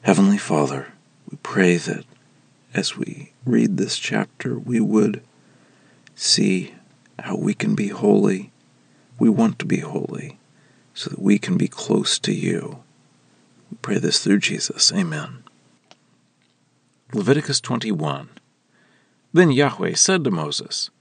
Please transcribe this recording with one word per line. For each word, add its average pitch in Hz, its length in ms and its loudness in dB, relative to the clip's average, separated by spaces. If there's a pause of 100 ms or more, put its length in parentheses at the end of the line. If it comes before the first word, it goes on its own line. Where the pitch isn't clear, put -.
Heavenly 98 380 4
Father, 69 560 -2 (360)
we 143 120 -14
pray 90 340 4
that - 300 -6 (680)
as - 240 -4
we - 380 -10 (100)
read 113 320 2
this - 220 -2
chapter, - 600 -4
we 120 220 -2
would 107 420 2 (920)
see - 580 0 (460)
how - 180 -8
we - 160 0
can 110 220 -2
be 101 140 -2
holy. 101 600 2 (680)
We 117 100 4
want 110 300 2
to - 80 -8
be - 140 -2
holy - 580 -8 (560)
so - 160 -10
that - 100 -12
we 101 180 4
can 90 200 0
be 95 100 2
close - 520 0
to - 120 -2
you. 90 460 -4 (920)
We - 120 -16
pray 101 160 -2
this - 260 0
through 101 140 4
Jesus. - 560 0
Amen. 156 500 -4 (1700)
Leviticus 127 480 2
twenty-one. 80 680 -4 (1080)
Then 175 140 6
Yahweh 120 440 0
said 185 280 2
to 131 80 0
Moses - 600 -6 (100)